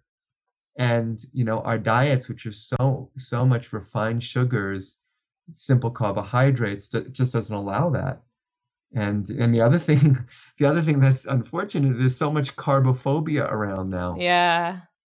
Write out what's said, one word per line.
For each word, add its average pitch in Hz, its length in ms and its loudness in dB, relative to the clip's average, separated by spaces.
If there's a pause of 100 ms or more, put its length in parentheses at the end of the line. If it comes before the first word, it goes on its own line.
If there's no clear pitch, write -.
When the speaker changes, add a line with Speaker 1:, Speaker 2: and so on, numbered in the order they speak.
(760)
Speaker 1:
And, 117 460 -2 (100)
you 123 120 0
know, 110 160 -2
our 113 160 -2
diets, 123 500 2
which - 180 -12
are 110 60 -8
so, 123 680 -4
so 127 280 -4
much 123 280 0
refined 110 500 -4
sugars, 101 760 -4 (500)
simple 123 380 2
carbohydrates, 113 1000 0
d-, - 220 -6
just 127 200 0
doesn't 110 240 -4
allow 101 360 -2
that. 95 300 -4 (720)
And, 104 360 -2
and 117 260 2
the 113 60 4
other 131 180 6
<laughs> - 80 -2
thing, 147 300 6 (400)
the 147 80 4
other 165 160 4
thing 151 180 2
that's 135 260 4
unfortunate, 135 720 -2
there's 127 180 2
so 151 160 -2
much 147 240 -2
carbophobia 139 920 0
around 98 400 -4
now. 90 280 -4
Speaker 2:
Yeah. 175 640 0 (260)